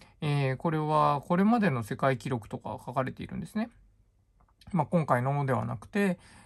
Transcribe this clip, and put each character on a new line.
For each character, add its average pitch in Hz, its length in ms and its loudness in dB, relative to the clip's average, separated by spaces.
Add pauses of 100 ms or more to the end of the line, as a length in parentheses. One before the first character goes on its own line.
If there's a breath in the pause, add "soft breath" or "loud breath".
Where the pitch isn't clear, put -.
(220 loud breath)
え 143 320 0
ー、 131 40 -4
こ 170 140 -2
れ 156 80 -2
は、 151 480 2
こ 175 100 2
れ 196 60 4
ま 226 160 6
で 196 100 2
の 120 140 -2
世 120 120 -6
界 135 220 2
記 - 120 -8
録 120 200 -6
と 123 80 -8
か - 120 -12
が - 140 -10
書 123 100 -12
か 131 100 -2
れ 131 80 -6
て - 100 -14
い - 60 -10
る - 100 -10
ん - 20 -6
で 165 60 -8
す - 100 -16
ね。 214 140 -2 (1040)
ま 160 100 2
あ、 - 40 0
今 160 180 2
回 123 160 2
の 143 240 0
で 131 80 2
は 117 120 0
な 123 120 -6
く - 100 -16
て、 202 300 0 (280 loud breath)